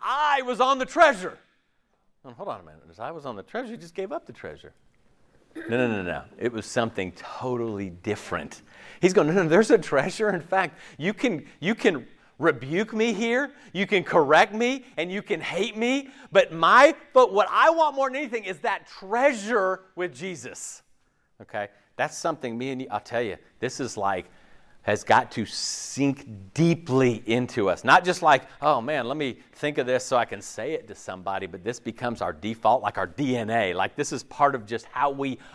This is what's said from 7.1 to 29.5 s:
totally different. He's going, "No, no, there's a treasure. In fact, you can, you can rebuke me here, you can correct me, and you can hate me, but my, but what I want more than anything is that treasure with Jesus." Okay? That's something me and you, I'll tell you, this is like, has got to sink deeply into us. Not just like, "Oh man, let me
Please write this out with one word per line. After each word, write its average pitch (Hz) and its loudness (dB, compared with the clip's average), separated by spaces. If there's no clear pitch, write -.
totally 113 -8
different. 87 -8
He's 180 4
going, 175 4
"No, 185 2
no, 160 0
there's 202 4
a 226 8
treasure. 180 -2
In 180 -2
fact, 185 -2
you 180 -2
can, 202 -4
you 190 0
can 147 0
rebuke 147 0
me 220 0
here, 233 -2
you 190 -2
can 190 2
correct 165 4
me, 240 -2
and 175 -6
you 202 -6
can 170 -4
hate 208 -4
me, 262 -2
but 185 4
my, 202 8
but 240 6
what 196 4
I 254 6
want 320 2
more 269 0
than 254 -6
anything 247 -6
is 185 -8
that 202 -6
treasure 208 0
with 175 -6
Jesus." 127 -12
Okay? 104 -8
That's 147 -4
something 139 -4
me 127 -6
and 131 -8
you, - -12
I'll 104 -4
tell 120 -4
you, 98 -6
this - -6
is 127 -6
like, 98 -2
has 104 0
got 117 4
to 107 -4
sink - -4
deeply 131 2
into 117 0
us. 85 -2
Not 170 6
just 175 -2
like, 147 6
"Oh 143 2
man, 127 -4
let 139 -4
me 135 -6